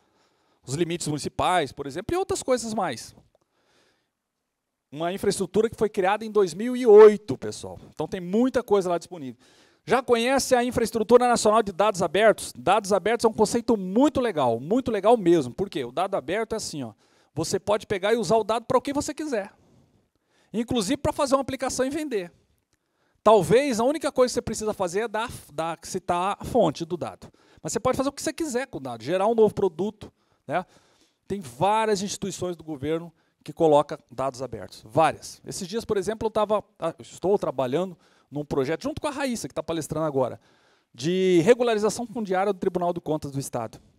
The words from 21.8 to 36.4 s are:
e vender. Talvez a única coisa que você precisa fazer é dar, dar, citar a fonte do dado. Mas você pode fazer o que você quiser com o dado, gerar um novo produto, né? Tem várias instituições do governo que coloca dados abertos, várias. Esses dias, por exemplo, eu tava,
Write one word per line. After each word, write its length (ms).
e 40
vender. 420
Talvez 560
a 60
única 260
coisa 200
que 20
você 80
precisa 320
fazer 280
é 60
dar, 220
dar, 300
citar 540
a 60
fonte 400
do 140
dado. 340
Mas 80
você 80
pode 180
fazer 120
o 40
que 80
você 120
quiser 340
com 120
o 20
dado, 220
gerar 240
um 80
novo 180
produto, 580
né? 200
Tem 140
várias 600
instituições 540
do 80
governo 500
que 100
coloca 440
dados 300
abertos, 440
várias. 600
Esses 200
dias, 200
por 100
exemplo, 300
eu 40
tava, 320